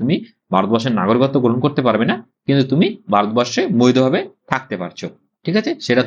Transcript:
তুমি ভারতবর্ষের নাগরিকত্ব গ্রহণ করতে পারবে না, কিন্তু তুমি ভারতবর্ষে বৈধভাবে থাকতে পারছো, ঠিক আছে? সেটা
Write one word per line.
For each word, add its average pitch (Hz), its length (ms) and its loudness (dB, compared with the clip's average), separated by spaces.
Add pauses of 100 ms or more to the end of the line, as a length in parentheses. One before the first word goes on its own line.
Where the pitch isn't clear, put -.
তুমি 135 140 0 (380)
ভারতবর্ষের 113 460 0
নাগরিকত্ব 123 440 0
গ্রহণ 120 220 0
করতে 143 220 -2
পারবে 107 240 2
না, 359 40 -2 (320)
কিন্তু 139 240 2
তুমি 151 160 2 (260)
ভারতবর্ষে 110 480 0 (180)
বৈধভাবে 131 400 4 (320)
থাকতে 127 300 -4
পারছো, 87 240 -12 (400)
ঠিক 170 160 -4
আছে? 339 100 -4 (140)
সেটা 127 220 2